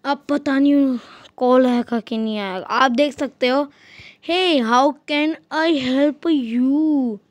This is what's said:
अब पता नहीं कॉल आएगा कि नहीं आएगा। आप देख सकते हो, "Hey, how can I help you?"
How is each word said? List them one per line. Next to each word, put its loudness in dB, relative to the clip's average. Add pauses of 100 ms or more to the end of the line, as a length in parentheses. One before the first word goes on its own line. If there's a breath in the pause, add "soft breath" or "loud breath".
अब -6
पता -2
नहीं 2 (380 loud breath)
कॉल 4
आएगा -2
कि -8
नहीं -4
आएगा। -8
आप 2
देख 0
सकते -4
हो, 0 (600 loud breath)
"Hey, 0
how 2 (180)
can -2 (180)
I 0
help 0
you?" 0 (120)